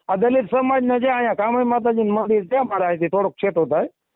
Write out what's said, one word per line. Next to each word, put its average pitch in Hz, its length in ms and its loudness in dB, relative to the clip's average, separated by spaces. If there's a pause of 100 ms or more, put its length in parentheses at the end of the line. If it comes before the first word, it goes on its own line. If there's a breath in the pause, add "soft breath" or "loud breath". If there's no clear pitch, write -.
આ 190 60 0
દલિત 240 340 2
સમાજને 254 500 0
છે, 247 80 0
અહીંયા 240 260 0
કામાઈ 233 300 0
માતાજીનું 226 580 0
મંદિર 208 260 0
છે 254 100 0
અમારા 196 300 0
અહીંથી 170 200 -2
થોડોક 196 260 0
છેટો 175 320 0
થાય. 160 240 -2 (260)